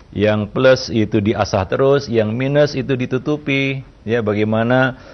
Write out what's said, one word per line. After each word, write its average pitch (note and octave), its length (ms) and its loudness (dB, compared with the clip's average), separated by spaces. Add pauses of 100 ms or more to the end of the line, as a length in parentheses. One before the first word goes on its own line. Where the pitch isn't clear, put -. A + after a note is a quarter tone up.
(120)
Yang G#2 400 0
plus C3 400 2
itu G#2+ 320 0
diasah G2+ 400 0
terus, C3+ 400 0
yang A2 320 0
minus C#3+ 400 0
itu C3 240 -4
ditutupi. C3+ 800 -4 (240)
Ya, A#2 160 -2
bagaimana, A2+ 800 0 (140)